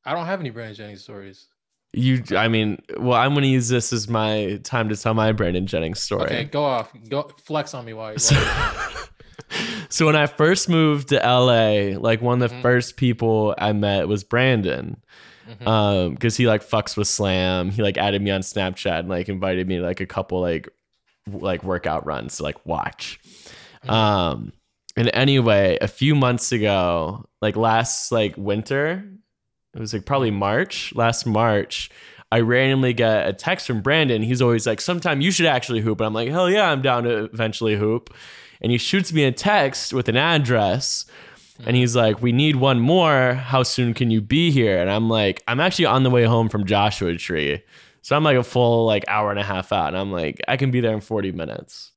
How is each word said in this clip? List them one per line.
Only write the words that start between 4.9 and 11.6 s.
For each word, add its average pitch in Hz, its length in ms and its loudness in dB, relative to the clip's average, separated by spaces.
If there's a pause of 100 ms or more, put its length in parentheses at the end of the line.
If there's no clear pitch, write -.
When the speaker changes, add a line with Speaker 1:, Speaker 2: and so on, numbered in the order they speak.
Speaker 2:
tell 113 160 -2
my 110 180 2
Brandon 95 340 0
Jennings 85 360 -4
story. - 240 -2
Speaker 1:
Okay, 123 180 -2
go 143 220 -4
off. 123 260 -4 (160)
Go 139 240 -6 (140)
flex 151 280 -4
on 123 120 -12
me 113 80 -14
while 110 180 -12
you 110 80 -8
Speaker 2:
So, - 160 4
<laughs> - 680 -4 (880)
so - 160 0
when 151 100 4
I 151 100 4
first 165 440 2
moved 156 400 2
to 139 140 2
L 123 280 4
A, 107 460 2